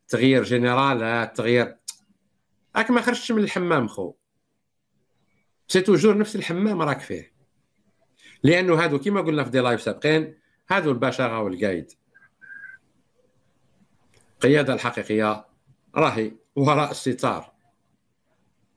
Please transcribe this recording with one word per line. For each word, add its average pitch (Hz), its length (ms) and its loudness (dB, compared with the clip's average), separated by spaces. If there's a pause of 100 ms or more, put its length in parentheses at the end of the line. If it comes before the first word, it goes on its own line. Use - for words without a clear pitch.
تغيير 127 360 4
جنرالات، 120 920 0
تغيير، 117 380 0 (1000)
راك 220 160 0
ما 240 100 4
خرجتش 240 300 -4
من 214 120 2
الحمام 170 440 -2
خو. 90 260 -10 (1500)
سي 190 140 2
توجور 196 360 4
نفس 208 180 -2
الحمام 185 460 -4
راك 143 180 -2
فيه. - 340 -12 (1120)
لأنه 170 400 4
هادو 143 160 0
كيما 202 220 -2
قلنا 156 220 -2
في 117 60 -6
دي 131 100 0
لايف 120 220 0
سابقين، 156 580 -2 (300)
هادو 180 220 0
البشاغة 123 480 -2
والقايد. 92 520 -4 (2500)
القيادة 135 380 2
الحقيقية 107 720 -2 (500)
راهي 113 360 0 (240)
وراء 143 360 2
الستار. 120 600 -6 (1300)